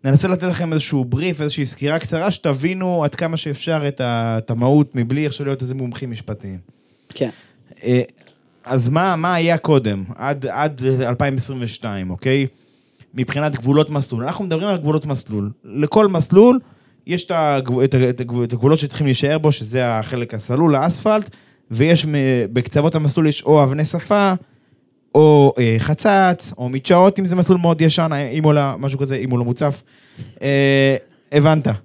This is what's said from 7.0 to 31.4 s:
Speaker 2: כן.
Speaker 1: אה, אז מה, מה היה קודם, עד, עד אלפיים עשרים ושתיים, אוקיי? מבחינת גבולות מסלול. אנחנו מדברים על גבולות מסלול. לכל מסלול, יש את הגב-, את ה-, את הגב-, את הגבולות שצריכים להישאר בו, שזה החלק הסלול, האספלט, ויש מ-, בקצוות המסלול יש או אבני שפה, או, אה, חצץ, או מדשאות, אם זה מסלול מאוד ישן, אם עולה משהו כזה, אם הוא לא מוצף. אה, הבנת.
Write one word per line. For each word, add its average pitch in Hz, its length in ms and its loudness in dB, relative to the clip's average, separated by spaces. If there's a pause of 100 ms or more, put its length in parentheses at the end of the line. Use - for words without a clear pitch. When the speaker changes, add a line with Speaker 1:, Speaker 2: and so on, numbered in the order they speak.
Speaker 2:
כן. 123 220 -6 (540)
Speaker 1:
אה, 123 180 2 (640)
אז 123 240 -2
מה, 175 280 0
מה 175 180 -2
היה 165 240 0
קודם, 107 460 0 (120)
עד, 135 300 -6
עד 131 360 -4 (180)
אלפיים 131 360 -2
עשרים 131 260 -6
ושתיים, 101 480 -8
אוקיי? 131 360 -2 (680)
מבחינת 143 420 -4
גבולות 143 340 2
מסלול. 131 340 -6
אנחנו 170 200 -6
מדברים 175 240 -4
על 190 80 0
גבולות 151 300 -2
מסלול. 107 440 -6 (140)
לכל 151 440 2
מסלול, 196 500 6 (480)
יש 175 180 -6
את - 100 -6
הגב-, 135 460 0
את 135 140 2
ה-, 127 160 4
את 123 100 -6
הגב-, 120 220 -4
את 117 100 -4
הגבולות 131 260 2
שצריכים 151 280 -4
להישאר 143 320 0
בו, 156 140 2
שזה 117 460 -2
החלק 120 360 -8
הסלול, 143 400 0
האספלט, 190 560 0 (400)
ויש 151 360 2
מ-, 147 80 -4 (380)
בקצוות 147 420 0
המסלול 156 320 0
יש 147 160 -2
או 147 200 6
אבני 139 220 0
שפה, 196 480 0 (800)
או, 147 440 8
אה, 113 200 2
חצץ, 185 800 0
או 123 100 -6
מדשאות, 180 500 4
אם 196 60 -2
זה 180 120 -2
מסלול 180 220 4
מאוד 170 220 2
ישן, 160 300 2 (280)
אם 156 60 -2
עולה 147 340 4
משהו 135 200 -6
כזה, 135 180 -4
אם 127 140 -6
הוא 123 80 0
לא 120 60 -2
מוצף. 135 380 -2 (600)
אה, 139 540 4 (360)
הבנת. 147 360 4 (160)